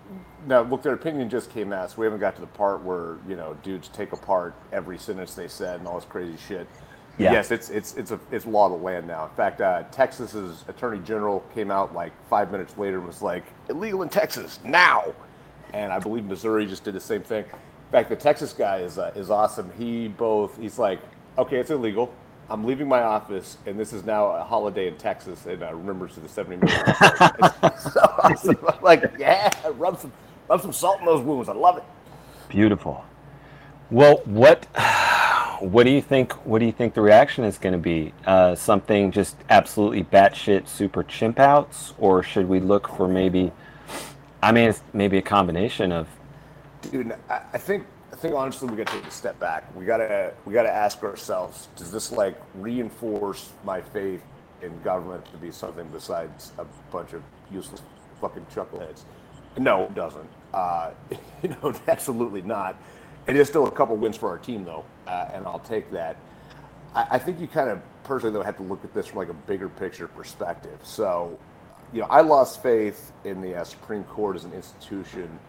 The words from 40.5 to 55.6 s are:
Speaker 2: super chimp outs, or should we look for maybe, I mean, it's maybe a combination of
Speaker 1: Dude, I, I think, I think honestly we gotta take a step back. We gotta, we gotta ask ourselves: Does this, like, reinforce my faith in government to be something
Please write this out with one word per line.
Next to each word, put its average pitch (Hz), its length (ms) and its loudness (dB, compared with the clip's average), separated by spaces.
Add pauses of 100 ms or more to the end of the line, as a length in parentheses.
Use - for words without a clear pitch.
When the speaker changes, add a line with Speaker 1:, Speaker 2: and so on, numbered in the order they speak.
Speaker 2:
super 95 340 -4
chimp 117 380 -2
outs, 143 580 4
or 95 240 6
should 92 260 0
we 92 120 4
look 98 280 2
for 92 200 0
maybe, 92 420 2 (920)
I 107 80 6
mean, 117 160 6
it's 101 140 -2 (100)
maybe 98 260 2
a 95 40 0
combination 95 680 0
of 82 160 -4 (840)
Speaker 1:
Dude, 123 220 -6 (160)
I, 120 140 -6 (100)
I 123 60 -8
think, 190 260 -6 (260)
I - 60 -20
think 160 180 -6
honestly 135 340 -6
we 113 80 -6
gotta 104 200 -6
take 98 100 -12
a 82 40 -16
step - 280 -10
back. 80 260 -6 (120)
We 92 80 -14
gotta, 107 480 -2 (140)
we 101 80 -10
gotta 113 180 2
ask 104 320 -2
ourselves: 95 720 -8
Does 87 160 -16
this, 107 180 -8
like, 101 300 -2 (140)
reinforce 104 960 -6 (140)
my 95 180 -6
faith 95 400 -8 (400)
in 85 180 -14
government 90 460 -6
to - 100 -20
be 82 140 -14
something 85 380 -14